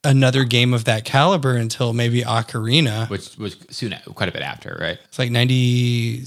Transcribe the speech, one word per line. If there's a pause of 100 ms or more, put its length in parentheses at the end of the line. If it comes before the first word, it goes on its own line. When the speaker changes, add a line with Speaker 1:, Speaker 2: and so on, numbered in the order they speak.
Speaker 1:
another
game
of
that
caliber
until
maybe
Ocarina.
Speaker 2:
Which
was (140)
soon, (200)
quite
a
bit
after,
right?
Speaker 1:
It's
like (960)